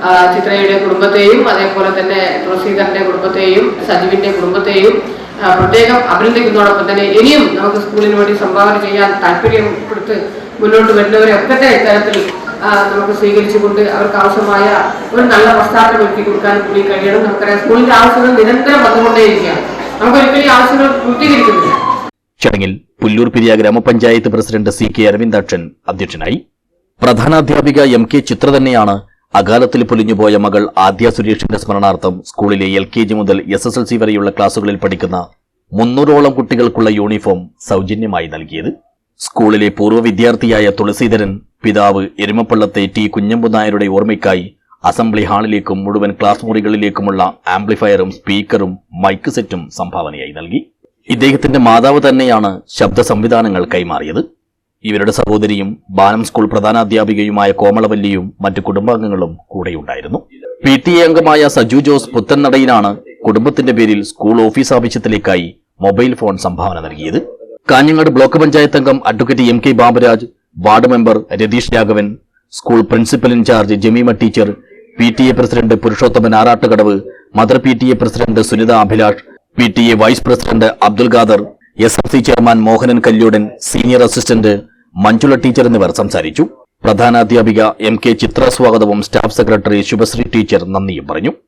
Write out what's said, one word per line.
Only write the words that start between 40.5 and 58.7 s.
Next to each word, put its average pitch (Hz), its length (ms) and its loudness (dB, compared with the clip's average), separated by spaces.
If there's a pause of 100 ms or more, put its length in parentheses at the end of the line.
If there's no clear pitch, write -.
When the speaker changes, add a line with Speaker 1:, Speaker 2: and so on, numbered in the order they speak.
Speaker 2:
തുളസീധരൻ, 104 720 -4 (220)
പിതാവ് 101 440 0 (120)
എരുമപ്പള്ളത്തെ 104 760 -2
ടി 107 100 -2
കുഞ്ഞമ്പു 110 400 -2
നായരുടെ 107 380 0
ഓർമ്മയ്ക്കായി 98 720 -2 (280)
അസംബ്ലി 110 400 -2
ഹാളിലേക്കും 101 600 -4
മുഴുവൻ 101 280 -2
ക്ലാസ് 104 340 -2
മുറികളിലേക്കുമുള്ള 101 880 -2 (140)
ആംപ്ലിഫയറും 95 640 -2
സ്പീക്കറും 98 680 -4 (140)
മൈക്ക് 95 380 -6
സെറ്റും 92 380 -8
സംഭാവനയായി 78 600 -12
നൽകി. 85 400 -10 (380)
ഇദ്ദേഹത്തിന്റെ 135 500 0
മാതാവ് 123 500 4
തന്നെയാണ് 113 580 0
ശബ്ദ 101 340 -2
സംവിധാനങ്ങൾ 110 640 0
കൈമാറിയത്. 80 720 -6 (460)
ഇവരുടെ 104 280 -2
സഹോദരിയും 104 800 -2
ബാനം 98 340 0
സ്കൂൾ 107 220 -2
പ്രധാനാധ്യാപികയുമായ 104 1080 0
കോമളവല്ലിയും 101 880 0
മറ്റു 98 200 -4
കുടുംബാംഗങ്ങളും 101 760 -4 (120)